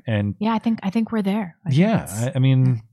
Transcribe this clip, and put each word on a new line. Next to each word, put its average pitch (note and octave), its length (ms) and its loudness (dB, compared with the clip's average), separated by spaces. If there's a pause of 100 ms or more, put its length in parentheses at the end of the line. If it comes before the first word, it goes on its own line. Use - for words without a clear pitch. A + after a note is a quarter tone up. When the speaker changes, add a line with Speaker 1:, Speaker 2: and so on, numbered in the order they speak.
Speaker 1:
And G2+ 320 -2
Speaker 2:
Yeah, A3 160 0
I A3 40 0
think, A3+ 240 -2
I F#3+ 80 -4
think A3+ 220 -2
we're A3 100 -2
there. F#3+ 340 -4 (100)
I - 20 -10
think C3 100 2
Speaker 1:
yeah, G3+ 260 2
Speaker 2:
it's - 80 -14
Speaker 1:
I, A#2 220 -4
I C3 40 -2
mean B2+ 440 4 (100)